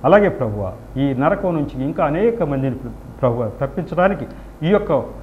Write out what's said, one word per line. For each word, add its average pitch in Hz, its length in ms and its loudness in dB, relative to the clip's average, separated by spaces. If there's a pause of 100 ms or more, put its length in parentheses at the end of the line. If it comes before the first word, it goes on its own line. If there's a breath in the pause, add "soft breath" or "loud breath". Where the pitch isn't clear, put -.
అలాగే 196 240 8
ప్రభువా, 104 440 -2 (240)
ఈ 139 160 2
నరకం 170 420 2
నుంచి 135 280 -4
ఇంకా 160 220 0
అనేక 196 380 0
మందిని 135 320 0
ప్ర-, 117 160 -10 (300)
ప్రభువా 120 260 0 (140)
తప్పించడానికి 160 640 0 (360 loud breath)
ఈ 165 60 2
యొక్క 208 220 2 (320)